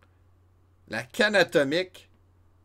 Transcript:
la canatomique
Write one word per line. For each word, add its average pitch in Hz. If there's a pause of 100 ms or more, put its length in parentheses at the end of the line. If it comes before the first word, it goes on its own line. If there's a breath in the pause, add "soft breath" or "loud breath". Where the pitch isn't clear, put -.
(880)
la 110
canatomique 180 (560)